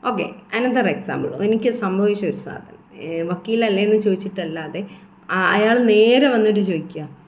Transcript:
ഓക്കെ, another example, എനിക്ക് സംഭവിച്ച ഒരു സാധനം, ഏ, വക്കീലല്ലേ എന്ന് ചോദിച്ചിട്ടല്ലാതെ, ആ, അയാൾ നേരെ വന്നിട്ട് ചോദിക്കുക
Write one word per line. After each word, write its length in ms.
ഓക്കെ, 220
another 340
example, 440
എനിക്ക് 300
സംഭവിച്ച 520
ഒരു 120
സാധനം, 440
ഏ, 260
വക്കീലല്ലേ 640
എന്ന് 160
ചോദിച്ചിട്ടല്ലാതെ, 800
ആ, 80
അയാൾ 340
നേരെ 440
വന്നിട്ട് 340
ചോദിക്കുക 420